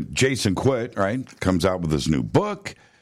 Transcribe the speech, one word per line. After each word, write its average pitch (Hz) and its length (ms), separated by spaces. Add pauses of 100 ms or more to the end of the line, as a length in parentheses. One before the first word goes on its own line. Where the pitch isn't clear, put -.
(120)
Jason 113 420
Quit, 127 420
right, 107 440
comes 92 240
out 92 160
with 82 100
his 73 160
new 73 160
book, 196 520 (280)